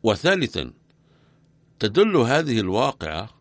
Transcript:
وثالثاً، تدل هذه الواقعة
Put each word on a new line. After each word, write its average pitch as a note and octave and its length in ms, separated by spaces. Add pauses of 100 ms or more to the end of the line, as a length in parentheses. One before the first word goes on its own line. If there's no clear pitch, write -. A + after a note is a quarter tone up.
وثالثاً، A2+ 680 (1040)
تدل F3+ 380
هذه B2+ 440
الواقعة F#2+ 720 (100)